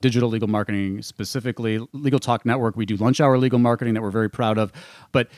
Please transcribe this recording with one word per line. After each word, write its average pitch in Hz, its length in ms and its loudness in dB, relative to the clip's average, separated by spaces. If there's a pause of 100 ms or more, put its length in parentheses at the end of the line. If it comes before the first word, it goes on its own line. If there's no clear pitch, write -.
digital 120 280 2
legal 110 200 -2
marketing, 101 520 -2
specifically 113 800 -6 (140)
Legal 139 260 0
Talk 120 260 -2
Network. 117 320 0
We 117 80 -2
do 101 120 -2
Lunch 113 240 2
Hour 135 180 6
Legal 127 220 2
Marketing 117 340 2
that 110 80 -2
we're 104 80 -4
very 107 200 0
proud 110 280 0
of. 107 140 0 (400)
But, 123 260 2